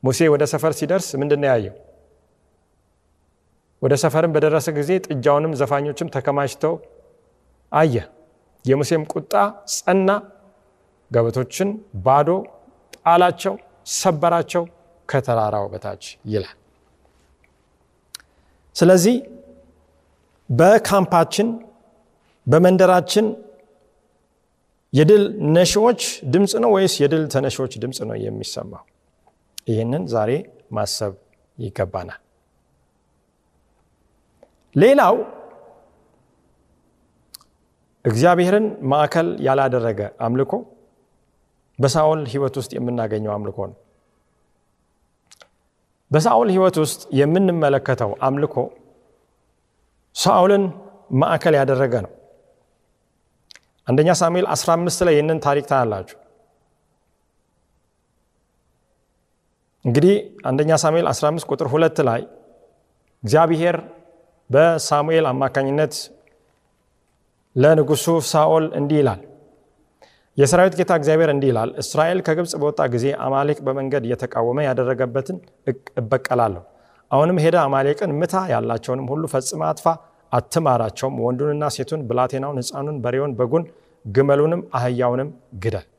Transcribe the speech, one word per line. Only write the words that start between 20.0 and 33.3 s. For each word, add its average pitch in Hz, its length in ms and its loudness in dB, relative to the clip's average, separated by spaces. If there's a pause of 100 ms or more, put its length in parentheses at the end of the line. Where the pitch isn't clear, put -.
በካምፓችን፣ 190 1000 4 (1000)
በመንደራችን 180 800 4 (1700)
የድል 170 300 6 (280)
ነሺዎች 202 500 4 (260)
ድምፅ 185 320 2
ነው 233 120 2
ወይስ 190 260 2
የድል 151 320 2
ተነሺዎች 135 500 -4
ድምፅ 123 220 -8
ነው 110 160 -8
የሚሰማው? 107 680 -10 (840)
ይህንን 117 400 -2
ዛሬ 113 240 0 (400)
ማሰብ 104 420 -6 (460)
ይገባናል። 98 600 -8 (2500)